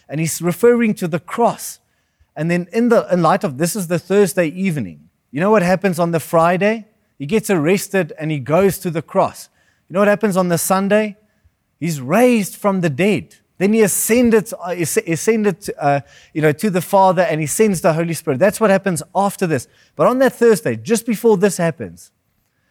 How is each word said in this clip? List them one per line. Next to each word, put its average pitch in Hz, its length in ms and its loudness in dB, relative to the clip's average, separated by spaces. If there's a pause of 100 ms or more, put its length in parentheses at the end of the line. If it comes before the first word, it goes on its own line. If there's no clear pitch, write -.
And 147 140 -8
he's 160 220 -6
referring 233 540 2
to 180 120 -6
the 165 120 -4
cross. - 600 -4 (540)
And 160 160 -4
then 175 240 -2
in 233 160 2
the, 202 200 2
in 180 120 2
light 160 200 2
of, 143 140 -4
this 170 180 -2
is 190 120 -6
the 170 120 -2
Thursday 190 500 0
evening. 151 600 -6 (220)
You 135 100 -6
know 196 100 2
what 214 120 4
happens 185 360 0
on 170 120 0
the 165 100 -2
Friday? 185 680 0 (300)
He 139 60 -10
gets 208 240 -2
arrested 180 720 0
and 156 120 -6
he 151 80 -4
goes 160 420 0
to 180 100 -6
the 156 100 -6
cross. - 480 -4 (400)
You 156 60 -14
know 190 60 0
what 208 80 4
happens 202 280 0
on 185 120 0
the 170 100 0
Sunday? 196 580 0 (640)
He's 151 220 -4
raised 220 520 2
from 190 280 -2
the 170 80 0
dead. 175 460 -2 (220)
Then 196 140 2
he 226 80 4
ascended, 220 720 2
uh, 175 200 -10
asc-, 175 380 -4
ascended, 208 680 0
uh, 143 220 0 (340)
you 151 80 -2
know, 151 100 4
to 214 160 -2
the 175 140 0
Father, 190 400 4
and 156 180 -2
he 156 60 -4
sends 202 340 0
the 165 140 2
Holy 165 180 -2
Spirit. 143 260 -4
That's 190 220 2
what - 80 2
happens 190 340 0 (120)
after 190 320 -2
this. 151 200 -2 (280)
But 160 120 2
on 247 120 2
that 262 160 2
Thursday, 202 420 2
just 185 300 -4
before 220 320 2
this 196 180 0
happens, 117 560 -6 (580)